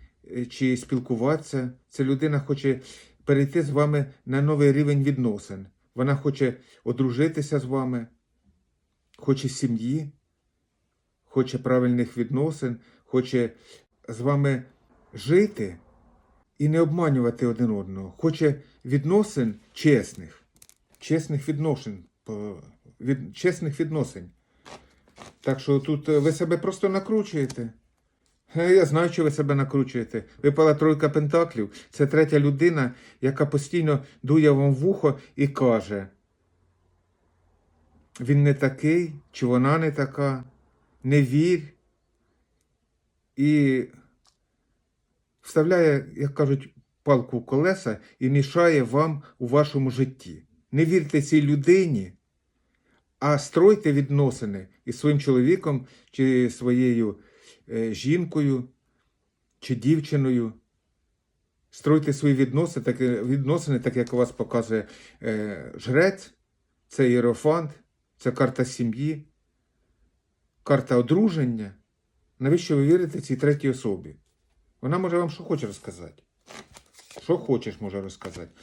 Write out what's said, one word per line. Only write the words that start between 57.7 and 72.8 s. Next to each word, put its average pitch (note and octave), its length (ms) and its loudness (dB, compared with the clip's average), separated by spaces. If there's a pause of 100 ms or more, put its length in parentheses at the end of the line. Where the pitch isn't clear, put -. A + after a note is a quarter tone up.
жінкою, C#3+ 760 -2 (880)
чи B2+ 160 -6
дівчиною. C3 800 0 (1160)
Стройте D3+ 440 0
свої C#3+ 220 2
відносини, C3+ 480 0
так, B2+ 180 -2
е, A#2+ 220 -2
відносини, C3+ 560 -2
так B2 160 -4
як A#2+ 180 -2
у B2 40 0
вас B2 140 2
показує, A2 560 -4 (360)
е, G#2 520 -6
жрець, E3+ 580 0 (540)
це B2+ 240 2
іерофант, C#3+ 600 2 (460)
це B2 140 -2
карта B2+ 340 0
сім'ї, C3 640 -6 (1400)
карта B2+ 340 2
одруження. B2 760 0 (640)
Навіщо D3+ 360 0
ви C#3 100 2